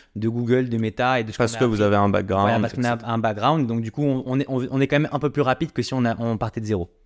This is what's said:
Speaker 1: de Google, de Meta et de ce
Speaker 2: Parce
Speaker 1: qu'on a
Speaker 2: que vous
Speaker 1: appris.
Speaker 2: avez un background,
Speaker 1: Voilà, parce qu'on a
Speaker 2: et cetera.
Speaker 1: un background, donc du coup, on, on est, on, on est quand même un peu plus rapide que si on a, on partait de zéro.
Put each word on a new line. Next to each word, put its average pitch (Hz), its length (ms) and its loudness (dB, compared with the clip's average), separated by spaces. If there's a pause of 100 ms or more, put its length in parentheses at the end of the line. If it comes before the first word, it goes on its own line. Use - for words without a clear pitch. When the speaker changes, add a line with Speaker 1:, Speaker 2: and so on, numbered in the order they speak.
(160)
Speaker 1:
de 110 140 -2
Google, 120 400 2
de 117 80 -2
Meta 123 420 0
et 110 60 -4
de 110 60 -10
ce - 60 -12
Speaker 2:
Parce 117 140 2
Speaker 1:
qu'on 117 60 -8
a - 20 -6
Speaker 2:
que 127 60 4
vous 110 160 2
Speaker 1:
appris. 107 40 4
Speaker 2:
avez 101 120 4
un 101 120 4
background, 98 360 2
Speaker 1:
Voilà, 110 140 2
parce 110 140 -2
qu'on 123 120 -2
a 120 100 0
Speaker 2:
et - 20 -8
cetera. 117 140 -6
Speaker 1:
un 113 80 0
background, 117 480 0
donc 113 140 -2
du 113 100 -6
coup, 143 120 -4
on, 131 220 0
on 127 140 0
est, 139 80 0
on, 131 240 -2
on 135 100 0
est 135 60 2
quand 143 120 2
même 156 120 0
un 143 80 -2
peu 147 100 0
plus 139 140 0
rapide 131 300 -2
que 120 100 -2
si - 100 -6
on 127 120 0
a, 117 140 0
on 117 180 -2
partait 113 240 -4
de 107 40 -8
zéro. 101 240 -2 (160)